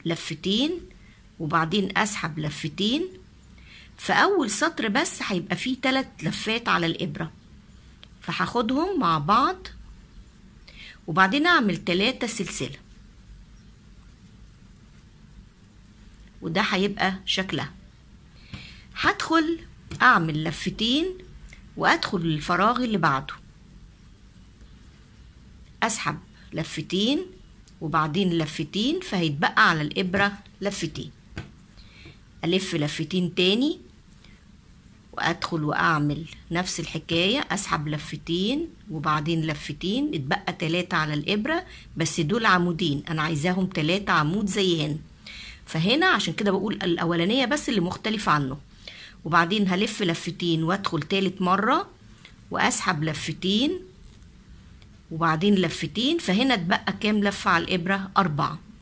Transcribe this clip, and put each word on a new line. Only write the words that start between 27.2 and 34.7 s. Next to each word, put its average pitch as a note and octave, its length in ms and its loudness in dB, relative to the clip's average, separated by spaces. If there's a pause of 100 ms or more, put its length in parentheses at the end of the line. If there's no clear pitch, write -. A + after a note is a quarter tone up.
وبعدين E3 580 2
لفتين، G3 640 -2
فهيتبقى F3 680 2
على D#3 120 2
الإبرة G3 500 0 (280)
لفتين، F3 500 -6 (1300)
ألف F#3 300 0
لفتين E3 600 -2
تاني A3+ 460 2 (1300)